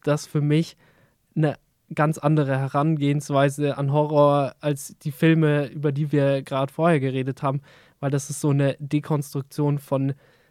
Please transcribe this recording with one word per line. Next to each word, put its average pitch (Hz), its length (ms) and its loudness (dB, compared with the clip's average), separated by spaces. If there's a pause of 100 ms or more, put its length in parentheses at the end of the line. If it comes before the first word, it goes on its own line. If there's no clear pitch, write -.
das 147 220 -2
für - 140 -4
mich 147 360 0 (600)
eine 151 180 0 (400)
ganz 151 240 0
andere 147 400 0
Herangehensweise 143 1200 0
an 139 140 -2
Horror 147 680 2
als 147 420 -6
die 151 100 -6
Filme, 156 560 2
über 151 240 -4
die 143 200 -4
wir 139 300 2
grad 135 280 -4
vorher 160 300 2
geredet 131 420 -4
haben, 139 200 -2 (380)
weil 139 100 -2
das 139 180 -4
ist 139 120 -8
so 151 100 0
eine 139 280 2
Dekonstruktion 147 1000 -4
von 135 340 -2 (380)